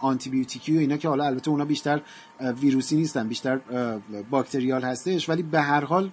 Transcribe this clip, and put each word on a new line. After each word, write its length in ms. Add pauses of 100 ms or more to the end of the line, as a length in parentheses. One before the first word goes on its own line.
آنتیبیوتیکی 760
و 20
اینا 180
که 120
حالا 140
البته 260
اونا 160
بیشتر، 360 (380)
اه، 120
ویروسی 440
نیستن، 320
بیشتر، 320 (120)
اه، 260 (320)
باکتریال 520
هستش، 480
ولی 140
به 180
هر 240
حال 280